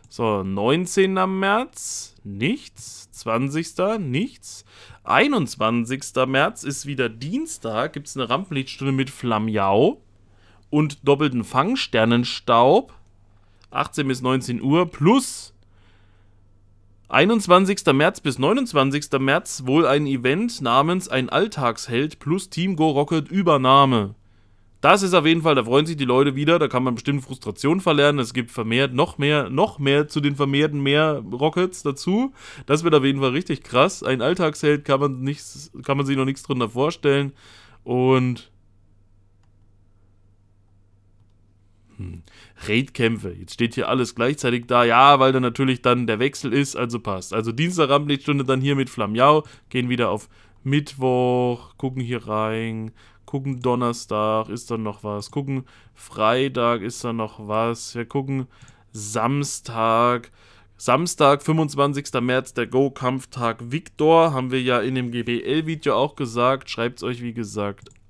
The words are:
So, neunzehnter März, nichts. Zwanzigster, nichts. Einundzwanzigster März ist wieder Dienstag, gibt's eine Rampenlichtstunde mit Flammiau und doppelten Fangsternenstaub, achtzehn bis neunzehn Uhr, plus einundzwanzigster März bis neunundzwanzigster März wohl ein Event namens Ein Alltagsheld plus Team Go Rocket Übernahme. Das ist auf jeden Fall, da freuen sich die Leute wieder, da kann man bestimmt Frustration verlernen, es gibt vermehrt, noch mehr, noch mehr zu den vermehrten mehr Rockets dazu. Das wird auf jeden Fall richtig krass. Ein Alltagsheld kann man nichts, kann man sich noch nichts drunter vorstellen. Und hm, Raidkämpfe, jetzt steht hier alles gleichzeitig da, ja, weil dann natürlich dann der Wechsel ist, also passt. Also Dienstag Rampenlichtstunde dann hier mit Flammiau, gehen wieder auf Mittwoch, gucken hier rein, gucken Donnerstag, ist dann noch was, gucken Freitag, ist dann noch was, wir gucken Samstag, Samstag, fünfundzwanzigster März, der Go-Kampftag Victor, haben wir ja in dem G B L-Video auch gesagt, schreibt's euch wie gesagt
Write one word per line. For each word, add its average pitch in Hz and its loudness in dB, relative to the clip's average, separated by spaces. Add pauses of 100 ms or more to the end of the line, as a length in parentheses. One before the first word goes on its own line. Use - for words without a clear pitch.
So, 107 -2
neunzehnter 175 0
März, 196 -4 (100)
nichts. - -8
Zwanzigster, 156 -2
nichts. 165 -6 (400)
Einundzwanzigster 131 0
März 139 0
ist 139 -8
wieder 131 -2
Dienstag, 131 -6
gibt's - -14
eine 127 -4
Rampenlichtstunde 135 -4
mit 135 -2
Flammiau 110 0 (680)
und 147 0
doppelten 139 2
Fangsternenstaub, 123 2 (800)
achtzehn 135 -4
bis 127 -4
neunzehn 127 -2
Uhr, 170 2
plus - 0 (1500)
einundzwanzigster 185 4
März 151 2
bis 135 -4
neunundzwanzigster 143 0
März 135 -2
wohl 143 4
ein 147 2
Event 139 -2
namens 143 2
Ein 127 -2
Alltagsheld 135 -2
plus 180 -4
Team 185 -2
Go 156 4
Rocket 147 0
Übernahme. 135 4 (640)
Das 190 6
ist 185 0
auf 160 4
jeden 165 4
Fall, 156 2
da 127 2
freuen 135 2
sich 165 -6
die 143 -4
Leute 131 2
wieder, 151 2
da 151 0
kann 127 -2
man 127 0
bestimmt 131 -4
Frustration 139 -2
verlernen, 147 2
es 120 -4
gibt 123 -6
vermehrt, 123 0
noch 127 0
mehr, 143 0
noch 160 0
mehr 143 2
zu 156 -4
den 143 0
vermehrten 143 0
mehr 147 2 (100)
Rockets 160 -2
dazu. 196 -2 (320)
Das 156 0
wird 160 4
auf 143 6
jeden 139 0
Fall 135 2
richtig 143 -4
krass. 139 0
Ein 131 0
Alltagsheld 147 0
kann 135 0
man 135 -2
nichts, 143 -10 (120)
kann 139 -2
man 139 0
sich 135 0
noch 131 0
nichts 135 -4
drunter 123 -2
vorstellen. 139 0 (500)
Und 127 0 (3500)
hm, 87 -14 (460)
Raidkämpfe, 113 -2
jetzt 90 -16
steht 117 -2
hier - -2
alles 123 -2
gleichzeitig 123 -2
da, 120 2
ja, 131 8
weil 131 4
dann 131 0
natürlich 127 0
dann 123 2
der 110 0
Wechsel 135 -4
ist, 139 0
also 120 -4
passt. 95 -8
Also 113 -2
Dienstag 160 0
Rampenlichtstunde 143 0
dann 131 0
hier 139 0
mit 131 -2
Flammiau, 123 2 (260)
gehen 123 -2
wieder 120 0
auf 107 -6 (340)
Mittwoch, 127 0
gucken 131 -6
hier 117 -8
rein, 110 -4 (360)
gucken 135 -6
Donnerstag, 113 -2
ist 113 -12
dann 113 -4
noch 107 -10
was, 104 -8
gucken 135 -6 (300)
Freitag, 120 0
ist 117 -8
dann 117 -4
noch 107 -8
was, 113 -4
wir 120 -8
gucken 135 -4 (460)
Samstag, 117 0 (460)
Samstag, 143 2
fünfundzwanzigster 143 -2
März, 127 -2
der 120 -2
Go-Kampftag 127 -4
Victor, 165 2
haben 131 -4
wir 131 0
ja 123 2
in 127 -2
dem 123 -4
G 120 -4
B 120 -4
L-Video 156 -2
auch 135 0
gesagt, 123 -2
schreibt's 120 -6
euch 120 -6
wie 120 -8
gesagt 101 -8 (220)